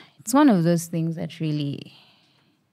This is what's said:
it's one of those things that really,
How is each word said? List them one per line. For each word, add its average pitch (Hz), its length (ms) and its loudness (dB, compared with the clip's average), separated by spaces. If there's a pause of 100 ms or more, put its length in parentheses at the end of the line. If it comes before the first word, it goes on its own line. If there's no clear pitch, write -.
(200)
it's - 140 -6
one 285 160 6
of 185 160 4
those 170 220 0
things 165 280 -4
that 165 240 -12
really, 147 540 -6 (800)